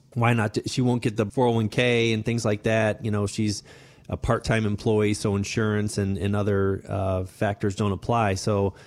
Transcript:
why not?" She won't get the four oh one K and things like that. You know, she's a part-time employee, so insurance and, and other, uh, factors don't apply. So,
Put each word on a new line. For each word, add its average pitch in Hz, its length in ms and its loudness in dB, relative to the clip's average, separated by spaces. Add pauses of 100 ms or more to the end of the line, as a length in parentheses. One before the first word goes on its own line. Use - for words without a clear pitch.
(140)
why 117 200 4
not?" 110 320 0
She - 160 -2
won't 123 200 2
get 107 160 -2
the 110 80 2
four 123 220 0
oh 117 40 4
one 113 180 2
K 117 440 2
and 110 100 -2
things 117 220 -2
like 107 180 0
that. 110 400 0
You 110 80 -2
know, 104 160 0
she's 104 340 -2 (480)
a - 60 -4
part-time 113 500 0
employee, 107 480 2
so 104 220 0
insurance 107 640 -2
and, 98 200 -2
and 101 160 -2
other, 98 540 0
uh, 95 380 -2
factors 101 500 -4
don't 104 160 0
apply. 104 440 0
So, 98 380 0 (120)